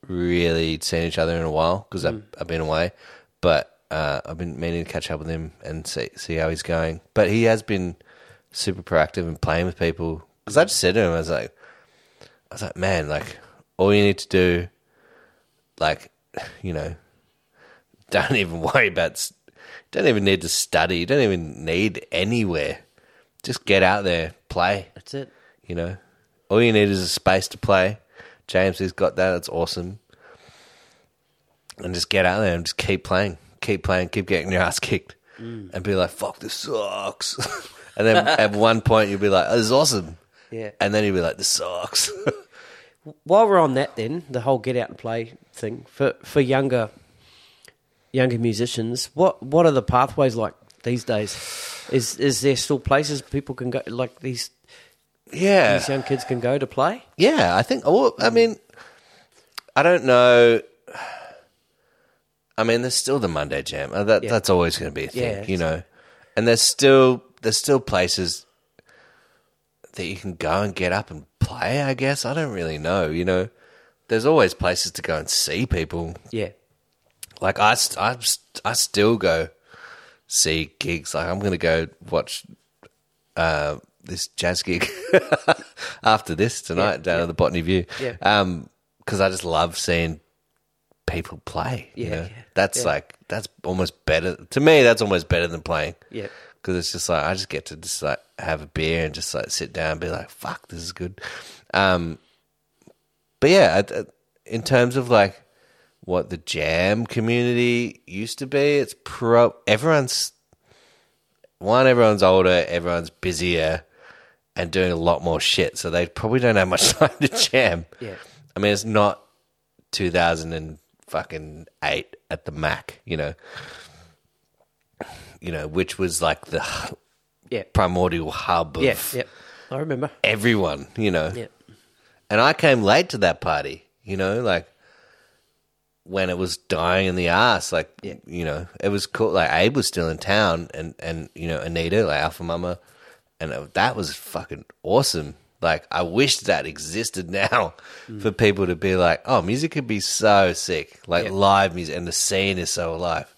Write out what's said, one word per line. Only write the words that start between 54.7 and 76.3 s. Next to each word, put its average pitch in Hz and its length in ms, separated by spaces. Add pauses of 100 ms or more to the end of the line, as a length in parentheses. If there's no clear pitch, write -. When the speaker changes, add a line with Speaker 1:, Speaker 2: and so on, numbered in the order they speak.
Speaker 1:
Yeah. 165 460
Speaker 2:
these - 100
young 135 160
kids 135 180
can 123 160
go 123 200
to 139 80
play? 175 360 (140)
Speaker 1:
Yeah, 160 400
I 110 60
think, 127 220
well, 233 360
I 233 100
Speaker 2:
Mm. 226 40
Speaker 1:
mean, 233 220 (1160)
I 139 80
don't 170 220
know. 123 580 (1900)
I 110 80
mean, 117 180
there's 127 120
still 135 240
the 107 100
Monday 73 340
Jam. 69 300
Uh, 101 120
that, 107 180
Speaker 2:
Yeah. 110 80
Speaker 1:
that's 113 180
always 87 300
gonna 80 140
be 71 140
a - 20
thing, 123 140
Speaker 2:
Yeah, 104 240
Speaker 1:
you 95 80
Speaker 2:
it's 87 60
Speaker 1:
know. 80 220 (540)
And 110 100
there's 117 160
still, 131 640 (180)
there's 110 140
still 135 240
places 90 640 (1500)
that 95 120
you 82 100
can 92 180
go 82 280
and 101 120
get 90 180
up 101 180
and 76 160 (120)
play, - 440
I 135 120
guess. 135 300
I 147 100
don't 151 180
really 80 260
know, 82 320
you 85 140
know. 92 240 (600)
There's 113 160
always 139 300
places 90 380
to - 100
go 80 140
and 76 120
see 92 380
people. 85 480 (160)